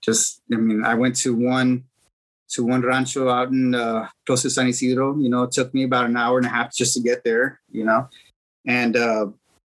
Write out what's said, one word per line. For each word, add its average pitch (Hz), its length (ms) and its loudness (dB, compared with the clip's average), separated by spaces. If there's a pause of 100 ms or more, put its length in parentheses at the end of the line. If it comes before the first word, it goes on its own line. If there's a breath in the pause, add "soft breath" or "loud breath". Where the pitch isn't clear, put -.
Just, - 380 -2 (100)
I 117 60 0
mean, 110 260 0
I 117 120 0
went 123 220 2
to 127 180 0
one 127 500 0 (640)
to - 160 -4
one 127 160 2
rancho 127 480 0
out 123 200 0
in, 131 260 2
uh, 113 320 -2 (180)
close 127 180 0
to 135 60 0
San 127 180 0
Isidro. 127 500 0
You 135 120 0
know, 123 140 2
it 123 80 -4
took 127 220 -2
me 135 100 0
about 123 220 0
an 120 120 0
hour 120 200 2
and 123 80 2
a 120 40 -2
half 120 260 -4
just 127 200 0
to 135 60 -4
get 120 220 0
there, 120 360 0 (120)
you 110 120 -6
know. 113 240 0 (600 loud breath)
And, 123 280 0
uh, 113 320 0 (480)